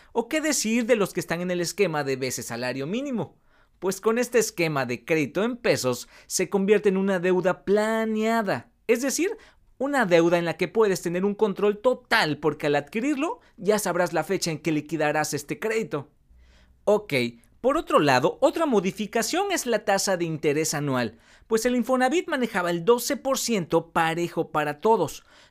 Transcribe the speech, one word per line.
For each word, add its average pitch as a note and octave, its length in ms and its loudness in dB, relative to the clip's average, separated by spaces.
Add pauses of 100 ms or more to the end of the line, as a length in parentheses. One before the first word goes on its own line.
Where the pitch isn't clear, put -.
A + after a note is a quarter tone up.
(140)
¿O A#3 160 -4
qué D#4 100 0
decir B3 460 0
de B3 100 4
los G3 160 0
que - 80 -4
están E3+ 220 -6
en F3+ 100 -4
el F3+ 80 -2
esquema D#3+ 460 -2
de C3+ 100 0
veces B2+ 300 -6
salario B2+ 420 -4
mínimo? A#3 500 -6 (420)
Pues F#3+ 200 -4
con A3+ 180 0
este A#3+ 220 2
esquema D#3+ 460 0
de A#2+ 180 -8
crédito D#3+ 400 0
en A#3+ 140 -4
pesos B2+ 500 0 (180)
se - 240 -2
convierte G3+ 380 2
en F#3+ 100 2
una F#3+ 220 0
deuda F3+ 460 0
planeada, A3 1080 0 (160)
es A#3+ 140 2
decir, D#4 360 -2 (400)
una C4+ 280 0
deuda E3+ 340 4
en E3+ 60 -2
la D#3+ 100 -2
que F3+ 140 -4
puedes G#3 320 2
tener F3+ 240 -2
un G#3 100 0
control G#3 440 0
total G#3 580 0
porque D3+ 300 -2
al D3 80 2
adquirirlo C4+ 640 -4 (160)
ya G#3 220 2
sabrás F3 340 -2
la D#3+ 100 0
fecha - 260 -2
en D#3 100 -6
que E3 120 -2
liquidarás D3+ 640 -2
este D3 240 -8
crédito. G#3 500 -4 (760)
Ok, G#3 280 2 (480)
por C#4 160 2
otro D#4 220 2
lado, C#3 420 4
otra E4 240 2
modificación A3+ 840 0
es D4+ 160 -2
la A3 180 0
tasa G3 320 2
de E3+ 80 -2
interés D#3 480 0
anual, C3 460 -2 (260)
pues A3+ 220 0
el B3 80 2
Infonavit C4 520 2
manejaba A#3 440 -2
el F3 120 -2
doce A#3+ 340 2
por C4+ 200 -2
ciento G#3+ 540 -2
parejo E3 600 -2
para D3 280 -2
todos, A3 440 0 (280)